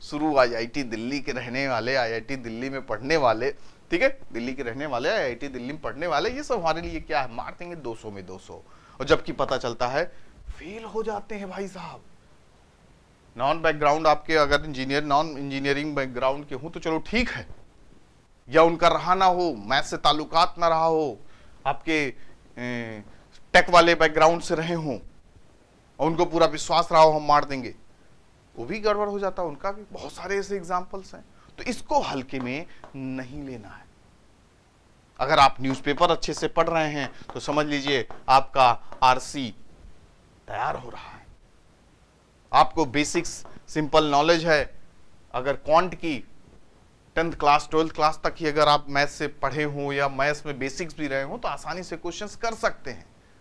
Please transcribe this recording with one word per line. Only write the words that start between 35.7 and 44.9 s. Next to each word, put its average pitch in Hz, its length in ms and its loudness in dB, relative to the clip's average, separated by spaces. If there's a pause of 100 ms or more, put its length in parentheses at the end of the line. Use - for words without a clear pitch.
अच्छे 160 220 0
से 156 140 -2
पढ़ 165 220 2
रहे 160 200 0
हैं 143 200 -4 (240)
तो 127 60 -10
समझ 151 260 0
लीजिए 139 420 0 (220)
आपका 131 380 6 (360)
आरसी 127 460 2 (1000)
तैयार 117 280 -4
हो 127 140 -12
रहा - 200 -16
है। - 80 -18 (1300)
आपको 156 340 4
बेसिक्स 147 460 0 (360)
सिंपल 156 380 2
नॉलेज 156 400 4
है, 151 300 2 (580)